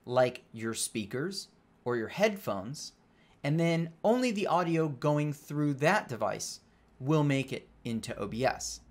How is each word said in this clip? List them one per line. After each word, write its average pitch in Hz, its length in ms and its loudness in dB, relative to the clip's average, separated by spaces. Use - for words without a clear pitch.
like 123 460 2
your 113 220 -4
speakers 123 760 -4
or 123 140 0
your 110 100 -2
headphones, 147 840 -2
and 151 160 2
then 165 320 2
only 247 280 4
the 202 160 -2
audio 165 400 2
going 147 440 0
through 147 440 -2
that 165 320 2
device 110 540 -4
will 151 240 2
make 135 300 2
it - 140 -10
into 113 340 -6
O 104 100 -4
B 110 160 -4
S. - 360 -2